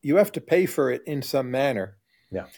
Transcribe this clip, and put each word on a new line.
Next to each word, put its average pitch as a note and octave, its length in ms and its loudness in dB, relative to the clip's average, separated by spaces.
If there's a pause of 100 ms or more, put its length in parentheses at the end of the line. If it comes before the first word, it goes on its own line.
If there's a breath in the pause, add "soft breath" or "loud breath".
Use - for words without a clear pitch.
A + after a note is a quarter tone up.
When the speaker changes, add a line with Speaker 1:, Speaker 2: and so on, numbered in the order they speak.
Speaker 1:
you C#3+ 160 2
have G3+ 160 4
to - 80 -6
pay F3+ 240 2
for C#3 260 0
it - 140 -4
in C#3+ 160 -4
some C3 300 -2
manner. B2+ 440 -2 (340)
Speaker 2:
Yeah. - 180 -8 (100)